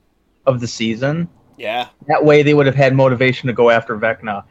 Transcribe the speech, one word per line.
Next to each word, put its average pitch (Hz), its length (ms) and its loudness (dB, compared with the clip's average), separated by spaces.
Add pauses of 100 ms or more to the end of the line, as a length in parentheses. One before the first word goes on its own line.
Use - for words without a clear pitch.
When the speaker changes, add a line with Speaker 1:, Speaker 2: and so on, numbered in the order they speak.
(460)
Speaker 1:
of 127 140 0
the 120 80 -6
season. 131 600 -4 (280)
Speaker 2:
Yeah. 117 300 -8 (200)
Speaker 1:
That 151 180 0
way 147 180 6
they 147 100 2
would 147 120 2
have 135 100 0
had 135 180 2
motivation 131 540 0
to 120 60 -4
go 117 160 2
after 113 280 0
Vecna. 110 540 -6